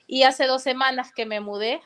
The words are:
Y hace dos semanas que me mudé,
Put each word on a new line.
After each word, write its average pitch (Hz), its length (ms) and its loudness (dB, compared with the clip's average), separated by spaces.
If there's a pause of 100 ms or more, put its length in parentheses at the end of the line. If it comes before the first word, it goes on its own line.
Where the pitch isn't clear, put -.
Y 262 160 2
hace 269 240 4
dos 262 160 0
semanas 262 500 -2
que 233 120 -6
me 214 160 -4
mudé, 208 440 -4